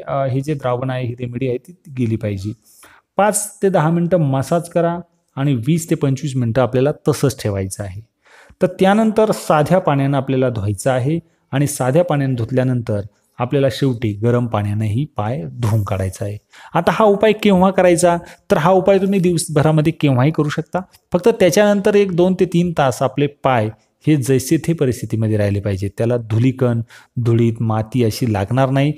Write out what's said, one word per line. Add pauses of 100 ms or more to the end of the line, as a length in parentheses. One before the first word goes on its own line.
अ,
हे
जे
द्रावण
आहे,
ही
रेमेडी
आहे
ती (240)
गेली
पाहिजे. (640)
पाच
ते
दहा
मिनटं
मसाज
करा (360)
आणि
वीस
ते
पंचवीस
मिनटं
आपल्याला (180)
तसंच
ठेवायचं
आहे. (600)
तर
त्यानंतर
साध्या
पाण्यानं
आपल्याला
धुवायचं
आहे (320)
आणि
साध्या
पाण्यानं
धुतल्यानंतर (380)
आपल्याला
शेवटी
गरम
पाण्यानेही
पाय
धुवून
काढायचा
आहे. (360)
आता
हा
उपाय
केव्हा
करायचा? (340)
तर
हा
उपाय
तुम्ही
दिवसभरामध्ये
केव्हाही
करू
शकता. (340)
फक्त
त्याच्यानंतर
एक
दोन
ते
तीन
तास
आपले
पाय (380)
हे
जैसे
थे
परिस्थितीमध्ये
राहिले
पाहिजे.
त्याला
धुलीकण, (400)
धुळीत,
माती
अशी
लागणार
नाही